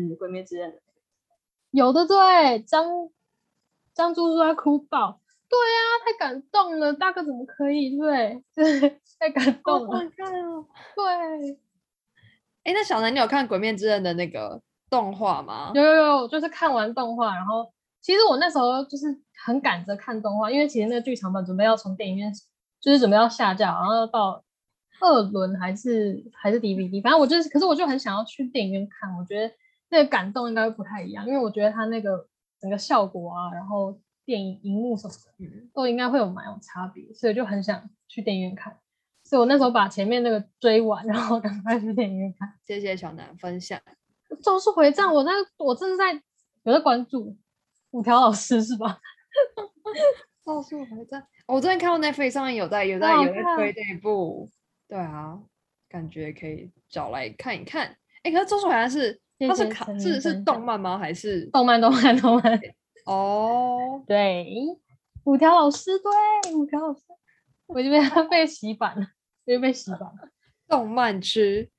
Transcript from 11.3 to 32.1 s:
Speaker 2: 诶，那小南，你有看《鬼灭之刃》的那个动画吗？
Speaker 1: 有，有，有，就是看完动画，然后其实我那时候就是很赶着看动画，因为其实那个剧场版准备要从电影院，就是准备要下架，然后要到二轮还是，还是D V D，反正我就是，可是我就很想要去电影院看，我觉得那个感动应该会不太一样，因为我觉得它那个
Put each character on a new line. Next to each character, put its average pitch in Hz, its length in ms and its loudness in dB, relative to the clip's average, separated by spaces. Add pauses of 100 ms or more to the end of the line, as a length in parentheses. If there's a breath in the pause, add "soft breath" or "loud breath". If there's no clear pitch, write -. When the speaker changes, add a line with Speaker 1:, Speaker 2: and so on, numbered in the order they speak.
Speaker 2:
诶， - 100 -2
那 415 80 2
小 226 200 -2
南， 226 120 0
你 277 60 0
有 226 80 2
看 277 200 0
《鬼 190 120 -2
灭 220 160 -2
之 196 100 -4
刃》 208 160 2
的 180 120 -2
那 175 140 -4
个 107 340 -10 (280)
动 208 240 -2
画 190 280 -2
吗？ 139 340 -10
Speaker 1:
有， 285 80 6
有， 311 100 8
有， 294 360 4
就 311 100 -2
是 320 80 -4
看 320 260 0
完 226 200 -2
动 233 240 -6
画， 220 180 0
然 185 100 -6
后 226 240 -4 (320)
其 359 120 0
实 403 60 4 (100)
我 262 80 2
那 339 120 0
时 311 80 -2
候 254 280 0
就 277 120 -12
是 277 80 -8 (400)
很 247 140 -2
赶 185 260 -2
着 202 120 -6
看 220 240 -10
动 208 160 -4
画， 214 120 -2
因 262 80 0
为 294 100 2
其 262 140 -2
实 208 60 0
那 240 80 -2
个 240 60 -4
剧 254 120 -4
场 196 180 -6
版 190 140 -4
准 185 100 -6
备 196 80 0
要 220 140 4
从 190 180 -8
电 196 140 -8
影 185 80 -4
院， 208 120 -6 (520)
就 277 100 4
是 285 80 8
准 233 100 6
备 208 60 6
要 226 140 6
下 220 240 0
架， 190 180 0
然 175 140 0
后 208 80 2
要 226 120 2
到 220 380 -2 (560)
二 311 220 6
轮 190 360 -2
还 185 160 -4
是， 214 480 -2 (120)
还 - 180 -2
是 233 80 2
D 202 160 -2
V 190 140 -4
D， 196 120 -4
反 240 80 0
正 320 80 8
我 294 80 6
就 330 160 2
是， 311 60 -2
可 285 100 0
是 330 80 2
我 349 80 4
就 320 140 0
很 269 100 0
想 226 160 -6
要 208 120 -4
去 - 240 -10
电 220 160 -4
影 190 80 -4
院 196 160 -6
看， 190 280 -12
我 180 60 -8
觉 202 160 -8
得 226 140 -4 (360)
那 320 140 6
个 277 60 -2
感 196 240 -2
动 240 160 -4
应 226 40 -6
该 220 100 0
会 226 80 0
不 220 120 -10
太 202 180 -12
一 185 100 -12
样， 202 140 -10
因 247 60 -6
为 277 80 0
我 226 100 -2
觉 208 140 -4
得 214 80 4
它 220 140 -4
那 226 160 -4
个 196 260 -6 (320)